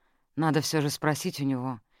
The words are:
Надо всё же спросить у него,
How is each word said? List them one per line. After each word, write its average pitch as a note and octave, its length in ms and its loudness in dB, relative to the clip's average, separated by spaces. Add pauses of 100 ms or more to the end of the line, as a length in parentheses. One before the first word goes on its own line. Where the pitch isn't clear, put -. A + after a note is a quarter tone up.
(340)
Надо D3+ 260 4
всё D#3 200 0
же C#3+ 100 2
спросить D3+ 500 -2
у C#3+ 40 -2
него, C3 360 -2 (200)